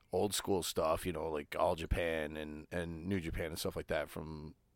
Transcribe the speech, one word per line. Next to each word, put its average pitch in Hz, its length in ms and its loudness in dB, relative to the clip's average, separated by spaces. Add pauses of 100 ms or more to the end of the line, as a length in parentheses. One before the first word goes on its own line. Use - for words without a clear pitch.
(140)
old 95 200 2
school 95 300 2
stuff, 80 420 2
you 90 60 0
know, 80 180 -2
like 76 300 -4
All 87 160 6
Japan 80 640 0
and, 76 340 -8
and 85 340 -4
New 95 140 2
Japan 82 280 -2
and 78 120 -6
stuff 92 160 -2
like 82 120 -6
that 78 220 0
from 78 460 -8 (200)